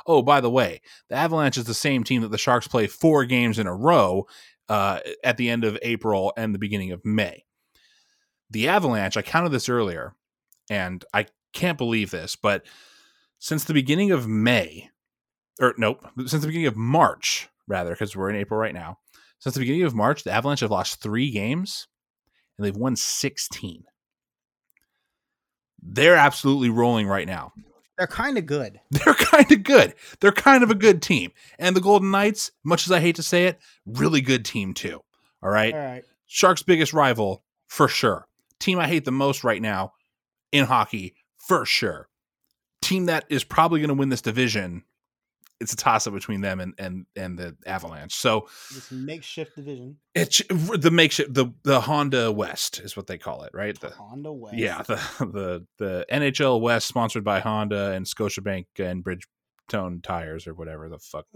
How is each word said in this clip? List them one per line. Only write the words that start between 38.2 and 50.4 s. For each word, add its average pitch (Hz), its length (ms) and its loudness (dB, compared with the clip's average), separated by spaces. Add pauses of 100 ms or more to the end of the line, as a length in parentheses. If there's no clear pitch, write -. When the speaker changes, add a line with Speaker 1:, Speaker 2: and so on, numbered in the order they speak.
Speaker 1:
Team 185 200 0
I 160 80 0
hate 151 180 0
the 131 60 -4
most 139 320 -2
right 110 180 0
now 98 320 -4 (580)
in 143 140 2
hockey, 107 500 -2 (220)
for - 280 0
sure. - 420 -4 (760)
Team 185 260 -2
that 160 220 -2
is 139 140 -2
probably 165 380 2
gonna 151 120 0
win 135 160 0
this 127 120 -2
division, 107 600 -2 (800)
it's 113 120 -8
a - 20 -6
toss-up 110 380 0
between 98 260 -6
them 95 220 -6
and, 90 160 -6
and, 92 280 -10 (120)
and 90 200 -10
the 87 160 -12 (120)
Avalanche. 82 500 -10
So 110 320 0 (260)
Speaker 2:
This 131 200 -18
makeshift 151 640 -12
division. 139 400 -16 (180)
Speaker 1:
it's - 320 0